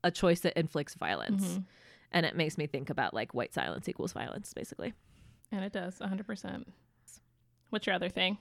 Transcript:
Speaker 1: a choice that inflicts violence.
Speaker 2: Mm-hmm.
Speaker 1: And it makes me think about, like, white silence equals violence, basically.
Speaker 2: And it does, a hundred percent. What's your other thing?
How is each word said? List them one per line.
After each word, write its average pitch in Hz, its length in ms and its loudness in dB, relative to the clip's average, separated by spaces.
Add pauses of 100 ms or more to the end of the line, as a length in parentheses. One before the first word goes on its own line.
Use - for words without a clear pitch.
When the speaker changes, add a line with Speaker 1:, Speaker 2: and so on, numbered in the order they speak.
Speaker 1:
a 180 60 6
choice 175 300 6
that - 200 2
inflicts 151 360 0
violence. 98 500 0
Speaker 2:
Mm-hmm. 180 140 -2 (540)
Speaker 1:
And 165 120 4
it - 100 -2
makes 160 220 2
me 151 100 -2
think 139 220 -4
about, 135 240 0
like, 110 200 -2
white 123 200 -2
silence - 360 -2
equals - 240 -4
violence, - 400 -8
basically. - 400 -8 (580)
Speaker 2:
And 196 140 -4
it 202 80 -8
does, 180 260 -6
a 202 80 -4
hundred 190 200 -4
percent. - 440 -8 (1000)
What's 214 160 -2
your 190 80 4
other 180 140 0
thing? 185 320 2